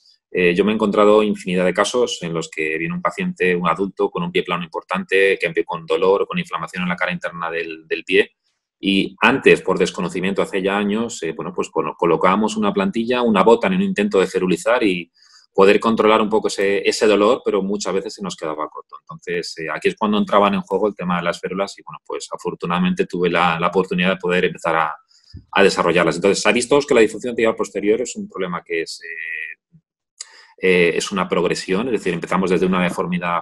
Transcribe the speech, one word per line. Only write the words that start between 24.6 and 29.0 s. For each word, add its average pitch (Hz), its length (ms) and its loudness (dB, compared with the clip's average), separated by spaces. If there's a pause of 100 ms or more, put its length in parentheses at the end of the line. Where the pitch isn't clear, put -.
a, 78 200 0 (560)
a 98 120 4
desarrollarlas. 87 520 2
Entonces, 92 260 2
se - 60 -2
ha 104 60 4
visto 120 340 2
que 139 60 2
la 120 80 6
disfunción 110 340 0
tibial 113 200 0
posterior 104 440 0
es 120 160 -8
un 101 140 -10
problema 92 340 -6
que 82 200 -4
es, - 200 -14